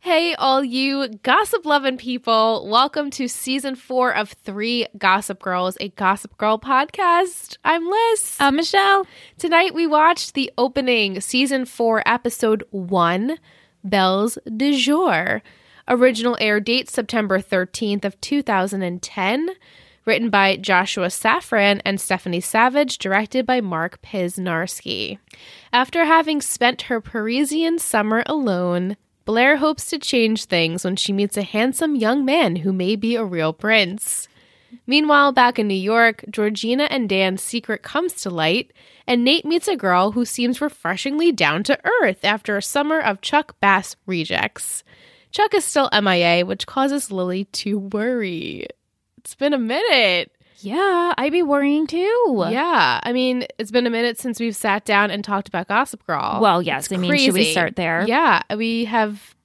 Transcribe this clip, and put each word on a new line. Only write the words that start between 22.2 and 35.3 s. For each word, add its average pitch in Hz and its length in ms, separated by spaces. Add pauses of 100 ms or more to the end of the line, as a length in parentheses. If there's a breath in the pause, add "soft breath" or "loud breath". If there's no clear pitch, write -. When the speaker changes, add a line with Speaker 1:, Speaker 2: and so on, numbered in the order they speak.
Speaker 1:
Savage, 254 580
directed 214 480
by 254 160
Mark 175 400
Pisnarski. 180 1160 (540 loud breath)
After 262 320
having 311 360
spent - 420
her 233 180
Parisian 285 760
summer 220 480
alone, 180 720 (280)
Blair 254 320
hopes 302 340
to 311 80
change 226 460
things 170 380
when 185 120
she - 180
meets 202 240
a 202 60
handsome 262 520
young 254 300
man 262 320
who 180 160
may 185 220
be 226 200
a 226 100
real 165 280
prince. 208 760 (600 loud breath)
Meanwhile, 285 460